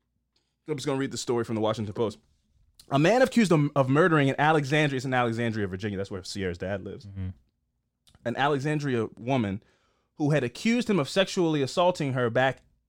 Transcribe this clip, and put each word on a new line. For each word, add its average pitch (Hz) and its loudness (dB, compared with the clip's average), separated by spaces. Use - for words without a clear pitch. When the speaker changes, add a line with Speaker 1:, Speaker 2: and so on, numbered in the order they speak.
Speaker 1:
I'm 156 -4
just 127 -8
gonna 135 0
read 135 -4
the 117 -8
story 117 -2
from 113 -6
the 107 -2
Washington 107 -2
Post. 113 -4
A 139 2
man 202 6
accused 233 4
of, 147 4
of 131 2
murdering 151 4
an 131 0
Alexandria, 147 2
it's 127 -6
in 131 -4
Alexandria, 117 0
Virginia. 95 -6
That's 95 -6
where 95 -8
Sierra's 92 -4
dad 95 -6
lives. 95 -14
Speaker 2:
Mm-hmm. 98 -8
Speaker 1:
An 117 -4
Alexandria 139 -2
woman 113 -2
who 147 0
had 143 2
accused 226 -2
him 196 2
of 135 -2
sexually 170 0
assaulting 160 0
her 123 0
back 127 0